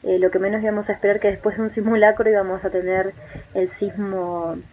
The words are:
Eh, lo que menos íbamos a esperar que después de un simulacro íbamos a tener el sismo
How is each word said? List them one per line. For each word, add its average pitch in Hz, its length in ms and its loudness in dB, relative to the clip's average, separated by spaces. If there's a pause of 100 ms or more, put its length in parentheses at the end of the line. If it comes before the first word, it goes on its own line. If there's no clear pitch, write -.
Eh, 185 160 2
lo 185 120 4
que 185 80 0
menos 208 240 0
íbamos 208 260 -2
a 202 40 -2
esperar 202 260 2
que 208 100 2
después 208 280 -2
de 220 60 -2
un 220 60 -2
simulacro 220 600 4
íbamos 190 340 0
a 190 60 -4
tener 185 440 -2 (400)
el 185 160 0
sismo 180 840 -6 (180)